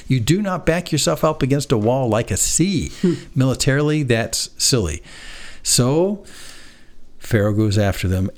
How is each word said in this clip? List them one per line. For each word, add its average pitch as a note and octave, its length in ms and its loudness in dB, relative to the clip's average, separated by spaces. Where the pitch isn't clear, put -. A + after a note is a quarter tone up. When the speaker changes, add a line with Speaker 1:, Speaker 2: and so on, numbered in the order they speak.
Speaker 1:
You C3 120 2
do D#3+ 220 2
not F#3 240 -4
back E3+ 260 0
yourself D3+ 320 0
up D#3 200 0
against C#3 280 0
a B2 60 4
wall A#2+ 320 2
like A2 220 0
a F#2 60 0
sea. - 520 0
Speaker 2:
Hmm. F3 100 4
Speaker 1:
Militarily, C#3+ 680 2
that's A2+ 560 0
silly. F2 460 0
So E3 600 2
Pharaoh G#2 340 2
goes G#2 240 2
after G2 300 2
them, F#2 300 0